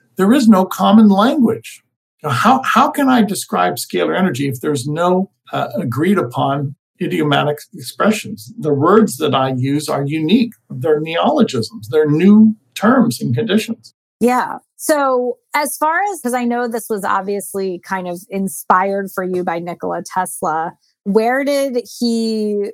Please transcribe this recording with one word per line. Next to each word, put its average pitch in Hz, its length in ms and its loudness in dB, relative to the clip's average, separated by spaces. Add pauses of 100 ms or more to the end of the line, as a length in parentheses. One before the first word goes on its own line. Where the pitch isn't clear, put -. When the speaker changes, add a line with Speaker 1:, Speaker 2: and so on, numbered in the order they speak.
(180)
Speaker 1:
there 190 160 4
is 269 140 4
no 185 180 6
common 208 440 4
language. 226 760 0 (380)
You 151 80 -4
know, 127 60 -2
how, 247 280 2
how 285 280 2
can 277 180 0
I 247 140 4
describe 180 540 -2
scalar 165 380 -4
energy 147 320 -2
if 127 140 -6
there's 143 260 -4
no, 180 440 0 (200)
uh, 139 240 -4
agreed 170 440 0
upon 135 560 -4 (260)
idiomatic 147 560 0 (160)
expressions? - 800 -4
The 143 180 -2
words 185 440 4
that 147 160 -2
I 135 240 0
use 143 320 -2
are 143 160 -2
unique. 160 480 0 (160)
They're 151 320 0
neologisms. 165 880 -2
They're 156 200 2
new 208 460 6 (200)
terms 214 440 2
and 143 140 -4
conditions. 180 640 -4 (260)
Speaker 2:
Yeah. 233 380 0 (180)
So 262 640 0 (140)
as 294 240 -2
far 320 240 0 (100)
as, 349 100 -10
'cause 240 120 -4
I 247 120 -2
know 240 220 -2
this 226 220 -8
was 202 140 -4
obviously 196 800 -4
kind 185 240 -6
of 180 220 -8
inspired 196 840 -2
for 185 120 -6
you 180 200 -4
by 170 160 -4
Nikola 175 460 -8
Tesla, 170 680 -6 (300)
where 226 400 0
did 277 420 -2 (140)
he, 220 760 -2